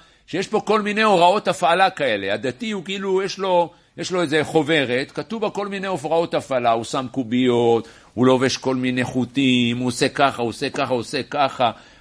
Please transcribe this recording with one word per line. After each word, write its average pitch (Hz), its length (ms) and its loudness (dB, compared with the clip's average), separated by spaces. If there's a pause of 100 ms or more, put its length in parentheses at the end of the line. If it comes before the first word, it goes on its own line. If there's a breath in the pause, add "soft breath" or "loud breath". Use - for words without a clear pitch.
(260 soft breath)
שיש 185 220 -6
פה 214 120 -2
כל 214 220 0
מיני 208 200 -2
הוראות 196 460 4
הפעלה 180 420 2
כאלה. 143 440 -2
הדתי 127 360 -6
הוא 190 140 -6
כאילו, 190 380 -2
יש 190 160 -8
לו, 180 340 0 (240 soft breath)
יש 170 160 -8
לו 180 100 0
איזה 151 220 0
חוברת, 139 680 0
כתוב 208 320 -8
בה 214 80 -2
כל 202 180 -6
מיני 196 180 -8
הוראות 165 480 -2
הפעלה, 127 360 0
הוא 117 140 0
שם 131 260 -4
קוביות, 120 760 2 (260 loud breath)
הוא 123 120 2
לובש 127 300 4
כל 131 200 -4
מיני 127 280 -2
חוטים, 123 760 0
הוא 123 100 -4
עושה 127 200 0
ככה, 135 340 0
הוא 117 60 -2
עושה 120 220 -6
ככה, 131 220 -4
הוא 123 80 0
עושה 123 220 -6
ככה. 131 480 0 (300 loud breath)